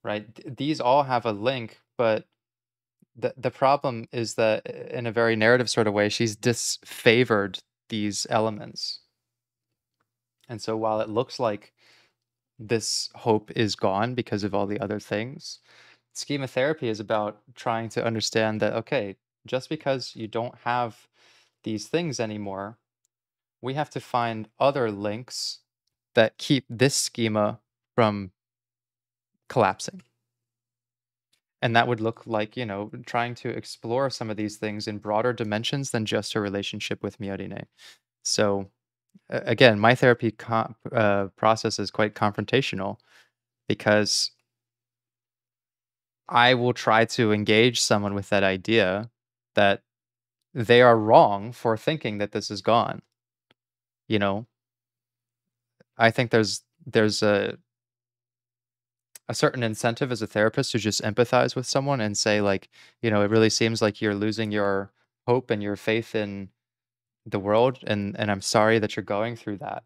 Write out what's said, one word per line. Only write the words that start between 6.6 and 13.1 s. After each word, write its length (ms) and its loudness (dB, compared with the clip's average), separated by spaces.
these 400 -4
elements. 720 -4
And 140 -12
so 160 -4
while 240 0
it 80 -4
looks 300 -4
like 340 -4
this 560 -4